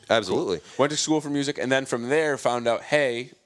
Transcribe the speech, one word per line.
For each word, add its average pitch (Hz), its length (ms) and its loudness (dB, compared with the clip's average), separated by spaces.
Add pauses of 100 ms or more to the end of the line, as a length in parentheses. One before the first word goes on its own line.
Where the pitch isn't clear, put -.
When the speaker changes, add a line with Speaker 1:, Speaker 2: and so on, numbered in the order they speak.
Speaker 1:
Absolutely. 104 480 2
Speaker 2:
Cool. - 100 -16 (120)
Went 143 120 4
to 151 60 -4
school 151 240 0
for 143 80 -8
music, 143 300 -2
and 123 120 -4
then 135 140 2
from 120 240 -4
there 151 280 2
found 120 300 0
out, 117 140 2
"Hey, 131 480 0 (160)